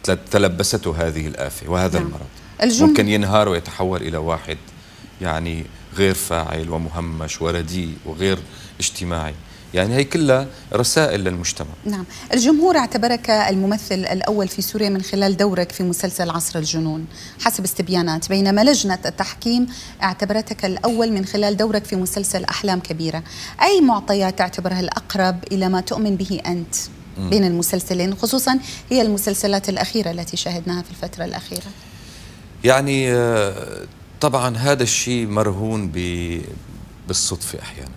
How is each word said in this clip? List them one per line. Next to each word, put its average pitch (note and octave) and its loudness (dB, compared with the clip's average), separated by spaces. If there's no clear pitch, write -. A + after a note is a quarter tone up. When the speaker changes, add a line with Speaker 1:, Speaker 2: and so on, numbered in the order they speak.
Speaker 1:
تل-، F#2 2
تلبسته F2 2
هذه D#2 -2
الآفة - -8
وهذا F2+ 2
Speaker 2:
نعم. - -2
Speaker 1:
المرض. - -10
Speaker 2:
الجمهور B3+ 6
Speaker 1:
ممكن G#2+ 6
ينهار G#2 4
ويتحول F2+ -2
إلى D#2 -4
واحد D#2+ -2
يعني E2 -4
غير G2 4
فاعل D#2+ -2
ومهمش E2 -4
ورديء E2+ -2
وغير F2+ -2
اجتماعي. E2 -4
يعني G2+ 2
هي C#3 4
كلها C#3 2
رسائل A#2 2
للمجتمع. F2 -4
Speaker 2:
نعم. G3 -4
الجمهور D#4 6
اعتبرك A#3+ 0
الممثل G3+ 2
الأول F#3+ 0
في - -6
سوريا G#3 0
من F#3+ 0
خلال G3 2
دورك F#3 2
في - -4
مسلسل F3+ -2
عصر E3 -2
الجنون. D#3+ -2
حسب A3 0
استبيانات، F3 0
بينما G3 4
لجنة G3+ 4
التحكيم A#3 0
اعتبرتك G3+ -2
الأول A3+ 0
من F#3+ 0
خلال G3+ 0
دورك G#3+ 2
في G#3 -4
مسلسل F#3 -2
أحلام F#3 -2
كبيرة. D#3+ -4
أي F#4+ 6
معطيات G3+ 4
تعتبرها F#3 0
الأقرب F#3 0
إلى F#3+ 2
ما F#3 2
تؤمن G3+ 0
به F#3 -2
أنت F3 -4
Speaker 1:
مم. F#3+ -2
Speaker 2:
بين G3 6
المسلسلين، F3+ 0
خصوصًا B3+ 2
هي B3 4
المسلسلات G3+ 0
الأخيرة F#3 0
التي E3+ -6
شاهدناها F3 -4
في F3 -12
الفترة F3 -8
الأخيرة؟ F3+ -8
Speaker 1:
يعني، C3 4
آه، G#2 2
طبعًا B2+ 2
هذا C3 4
الشيء A#2+ 0
مرهون G#2 0
ب-، F2 -4
بالصدفة - -4
أحيانًا. C2+ -14